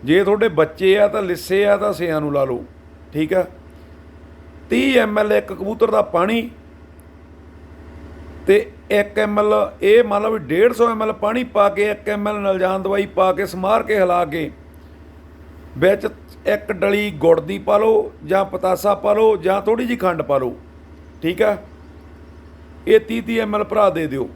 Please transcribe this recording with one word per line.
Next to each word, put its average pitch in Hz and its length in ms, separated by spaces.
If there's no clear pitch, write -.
ਜੇ 165 200
ਤੁਹਾਡੇ 208 240
ਬੱਚੇ 185 520
ਆ 208 80
ਤਾਂ 208 140
ਲਿੱਸੇ 190 440
ਆ 202 120
ਤਾਂ 202 160
ਸਿਆਂ 156 280
ਨੂੰ 147 120
ਲਾ 139 100
ਲਓ, 127 200
ਠੀਕ 156 200
ਆ। 185 120
ਤੀਹ 254 300
ਐਮ 214 200
ਐਲ 208 140
ਇੱਕ 202 200
ਕਬੂਤਰ 220 380
ਦਾ 214 100
ਪਾਣੀ 214 480
ਤੇ 214 240
ਇੱਕ 208 280
ਐਮ 208 200
ਐਲ, 208 140
ਇਹ 214 220
ਮੰਨ 208 200
ਲਓ 220 80
ਵੀ 220 80
ਡੇਢ 175 340
ਸੌ 233 160
ਐਮ 220 140
ਐਲ 220 100
ਪਾਣੀ 220 300
ਪਾ 208 260
ਕੇ, 202 220
ਇੱਕ 208 180
ਐਮ 208 180
ਐਲ 208 140
ਨਿਲਜਾਨ 190 420
ਦਵਾਈ 196 220
ਪਾ 190 280
ਕੇ, 196 120
ਸਮਾਰ 190 380
ਕੇ, 214 160
ਹਿਲਾ 175 260
ਕੇ, 156 260
ਵਿੱਚ 185 300
ਇੱਕ 208 260
ਡਲੀ 202 400
ਗੁੜ 160 280
ਦੀ 180 180
ਪਾ 208 200
ਲਓ 220 340
ਜਾਂ 190 200
ਪਤਾਸਾ 190 500
ਪਾ 202 180
ਲਓ 220 240
ਜਾਂ 190 240
ਥੋੜ੍ਹੀ 226 240
ਜਿਹੀ 240 120
ਖੰਡ 175 240
ਪਾ 139 160
ਲਓ, 127 180
ਠੀਕ 170 200
ਆ। 208 160
ਇਹ 220 120
ਤੀਹ 226 240
ਤੀਹ 226 180
ਐਮ 208 140
ਐਲ 208 80
ਭਰਾ 208 260
ਦੇ 160 180
ਦਿਓ। 127 280